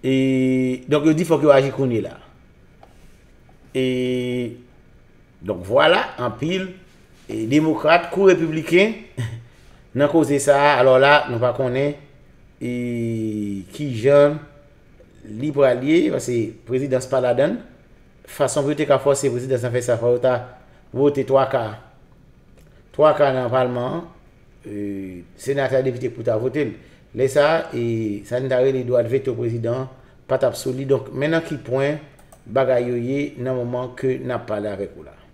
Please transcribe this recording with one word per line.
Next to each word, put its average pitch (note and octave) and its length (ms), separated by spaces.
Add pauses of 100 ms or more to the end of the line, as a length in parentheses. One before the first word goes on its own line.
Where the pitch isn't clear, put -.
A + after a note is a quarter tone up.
E, C3 800
donk, D3 220
yo D#3 100
di E3 80
fòk D3+ 220
yo C#3+ 60
aji C3+ 200
kounye A#2+ 320
la. - 80 (1600)
E, C3 120 (1600)
donk, F#2 240
vwala, D#3 460 (100)
anpil, E3 460 (580)
e, A2 240
demokrat, D#3 640
kou F#3+ 160
repibliken, E3 640 (240)
<laughs> - 800
nan C#3+ 160
koze C#3+ 300
sa, C#3+ 340
alò C3 240
la, C#3+ 140 (160)
nou A2+ 100
pa A#2+ 160
konnen, C3+ 380 (680)
e, B2 100 (1000)
ki D3 240
jan, C#3+ 400 (880)
li A2+ 300
pral B2+ 260
ye, D#3 220 (100)
paske B2 240 (320)
prezidans B2+ 400
pa C3 160
ladan, C#3 320 (720)
fason C#3+ 320
pou C#3+ 140
yo - 20
te D3+ 80
ka C#3 160
fòse C#3 320
prezidans B2 320
an A#2+ 80
fè B2 160
sa, A#2 80
fò A#2+ 160
yo A#2+ 80
ta B2+ 160 (560)
vote C#3 320
twa C3+ 240
ka, A#2 160 (1300)
twa D3+ 240
ka C#3 160
nan B2 160
Palman, B2+ 540 (580)
e, G2 640 (180)
senatè, C3+ 400
depite B2 320
pou - 140
ta A2 100
vote. B2+ 320 (460)
Lè C3 160
sa, D3 400
e, A2+ 560
sa B2 160
n C3+ 80
ta B2+ 80
rele C3 240
dwa A#2+ 240
veto C3+ 300
prezidan, A#2+ 500 (400)
pa - 140
t C3 60
ap - 120
sou B2+ 160
li. C3+ 140
Donk, C3+ 260
mennen D#3 320
ki C#3 160
pwen, C#3 380 (420)
bagay B2 460
yo A#2+ 100
ye, C3 200 (200)
nan C3 220
moman B2 340
ke C3 240
n B2+ 160
ap A#2 140
pale G#2 180
avèk F#2+ 320
ou D2+ 80
la. - 80 (180)